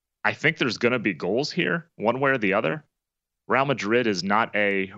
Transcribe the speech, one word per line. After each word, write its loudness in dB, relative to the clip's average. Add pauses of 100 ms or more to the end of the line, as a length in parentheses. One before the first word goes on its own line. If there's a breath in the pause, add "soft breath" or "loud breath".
(240)
I 0
think -2
there's -2
gonna 2
be -2
goals -4
here, -2
one 0
way 2
or 2
the 0
other. 0 (640)
Real 2
Madrid 0
is -2
not 0
a, 0